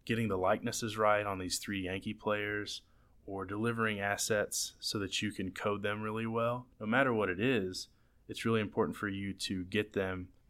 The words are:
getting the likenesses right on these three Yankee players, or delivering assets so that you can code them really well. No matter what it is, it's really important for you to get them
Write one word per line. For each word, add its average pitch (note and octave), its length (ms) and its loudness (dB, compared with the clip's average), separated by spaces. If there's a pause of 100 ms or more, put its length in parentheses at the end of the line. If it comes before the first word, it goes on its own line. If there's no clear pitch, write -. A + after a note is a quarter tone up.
getting A#2 220 0
the G2 100 0
likenesses G#2+ 640 0
right G#2 260 6
on G2 140 -2
these F2+ 180 -4
three G2 280 -4
Yankee F#2+ 280 -4
players, G#2 680 -2 (420)
or G2 180 -6
delivering G#2+ 560 0
assets G2+ 800 0
so - 200 -4
that F#2+ 240 -2
you G#2 80 -2
can F#2 180 -4
code G#2 320 -2
them G#2 220 -2
really A2 240 -4
well. A#2 400 -2 (120)
No G#2+ 60 -6
matter B2 260 4
what G#2 180 4
it F2+ 100 0
is, G2+ 480 2 (420)
it's - 160 -8
really A2+ 160 4
important G2+ 360 0
for G#2+ 100 -2
you G2 260 -4
to F#2+ 300 -2
get G#2 300 -2
them F#2 340 -2 (220)